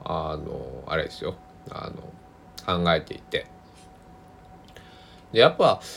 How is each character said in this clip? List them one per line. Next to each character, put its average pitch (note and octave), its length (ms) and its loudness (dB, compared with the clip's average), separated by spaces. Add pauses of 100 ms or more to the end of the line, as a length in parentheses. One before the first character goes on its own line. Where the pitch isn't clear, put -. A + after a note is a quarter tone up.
あ D#2+ 340 -4
の、 C2+ 480 -10
あ D#2+ 100 -4
れ D#2+ 100 -2
で - 60 -12
す - 120 -12
よ、 - 100 -6 (380)
あ - 180 -10
の、 - 920 -6
考 E2+ 100 4
え D#2 80 2
て - 140 -12
い - 40 -12
て。 - 280 -6 (1800)
で、 A2 80 4
や C#3 100 10
っ - 80 2
ぱ、 C3+ 240 6 (160)